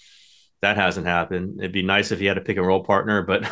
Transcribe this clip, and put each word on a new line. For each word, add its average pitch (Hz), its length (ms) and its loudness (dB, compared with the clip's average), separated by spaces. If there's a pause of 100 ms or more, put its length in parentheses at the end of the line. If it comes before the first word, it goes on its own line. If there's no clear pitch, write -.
(600)
that 101 140 2
hasn't 92 320 0
happened. 90 520 -2
It'd 95 120 -6
be 95 120 -2
nice 98 280 0
if 92 80 -2
he 98 60 0
had 98 120 0
a 92 40 -4
pick 95 160 -4
and 92 100 0
roll 95 160 2
partner, 104 400 2
but 95 280 0